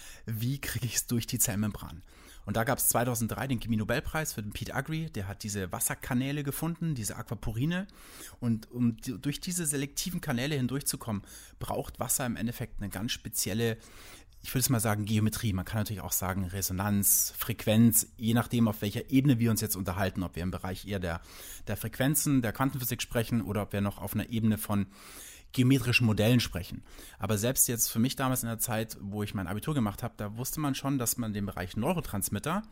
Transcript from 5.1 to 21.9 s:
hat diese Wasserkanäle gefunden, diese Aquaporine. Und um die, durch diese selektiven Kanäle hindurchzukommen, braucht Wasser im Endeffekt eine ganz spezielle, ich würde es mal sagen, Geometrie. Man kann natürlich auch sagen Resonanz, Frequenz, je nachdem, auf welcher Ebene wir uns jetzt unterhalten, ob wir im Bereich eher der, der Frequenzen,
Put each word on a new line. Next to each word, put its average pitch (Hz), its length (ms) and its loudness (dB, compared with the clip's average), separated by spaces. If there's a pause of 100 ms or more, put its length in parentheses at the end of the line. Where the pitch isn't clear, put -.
hat 98 160 -8
diese 101 300 -2
Wasserkanäle 135 720 0
gefunden, 160 520 -2
diese 107 220 -4
Aquaporine. 127 680 -2 (520)
Und 117 320 0
um 120 240 2
die, 110 240 -8
durch 143 220 -4
diese 175 240 -2
selektiven 151 560 -2
Kanäle 143 340 0
hindurchzukommen, 127 680 -2 (360)
braucht - 400 -6
Wasser 117 260 0
im 113 120 -2
Endeffekt 113 440 -4
eine 101 60 -2
ganz 98 240 -4
spezielle, 113 640 -2 (640)
ich - 100 -10
würde 131 100 2
es - 80 2
mal 120 100 4
sagen, 104 240 2
Geometrie. 107 480 2
Man 92 140 -2
kann 110 160 -2
natürlich 101 200 -4
auch - 120 -4
sagen 95 320 0
Resonanz, 98 920 2
Frequenz, 113 800 6
je 113 180 2
nachdem, 117 360 4
auf - 120 -4
welcher 107 280 -2
Ebene 135 300 6
wir 117 120 4
uns 104 80 2
jetzt 107 160 -2
unterhalten, 95 480 0
ob 85 140 -6
wir 82 60 -2
im 92 80 0
Bereich 92 360 -6
eher 101 120 -2
der, 85 200 -2 (480)
der 104 80 -2
Frequenzen, 131 640 2